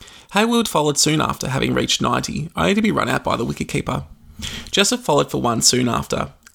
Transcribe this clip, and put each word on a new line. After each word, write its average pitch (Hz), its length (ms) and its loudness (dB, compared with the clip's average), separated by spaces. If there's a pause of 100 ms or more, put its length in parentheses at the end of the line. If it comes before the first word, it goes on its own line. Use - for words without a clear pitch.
(340)
Hayward 233 340 2
followed 151 300 2
soon 151 240 2
after, - 260 -2
having 131 260 0
reached 127 280 0
ninety, 127 540 -2
only 170 180 2
to 214 80 2
be 214 100 2
run 139 160 0
out 127 160 -2
by 131 140 0
the 117 80 -2
wicketkeeper. - 580 -4 (680)
Jessup 247 280 2
followed 143 320 2
for 139 100 -2
one 117 200 0
soon 123 260 4
after, - 460 -2 (220)